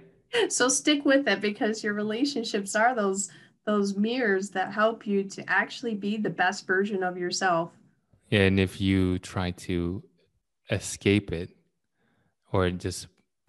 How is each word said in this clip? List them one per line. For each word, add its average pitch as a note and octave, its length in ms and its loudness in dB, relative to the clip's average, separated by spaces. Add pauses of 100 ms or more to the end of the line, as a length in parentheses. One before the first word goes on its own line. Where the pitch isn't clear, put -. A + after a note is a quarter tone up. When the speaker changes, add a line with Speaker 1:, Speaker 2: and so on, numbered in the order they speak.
(500)
Speaker 1:
So - 180 2
stick C#4+ 380 2
with C#4 220 4
it, G3+ 140 0
because G#3+ 420 -2
your G#3+ 100 -2
relationships G#3+ 840 -4
are A3+ 180 4
those, G3 360 -2 (360)
those G3+ 300 0
mirrors G3+ 560 0
that F#3+ 220 -4
help A3 340 0
you G3 160 2
to - 260 -10
actually G#3+ 460 -2
be G3+ 220 -4
the G3+ 120 -2
best F#3 380 -2
version G3 340 0
of F3+ 160 -4
yourself. F3+ 540 0 (580)
Speaker 2:
Yeah, G#2+ 120 4
and F#2+ 180 6
if F#2+ 220 0
you F#2 380 2
try F2+ 320 -4
to F2 520 -4 (640)
escape G2+ 640 0
it E2+ 240 -8 (960)
or F#2 180 4
just, F2+ 380 -4 (400)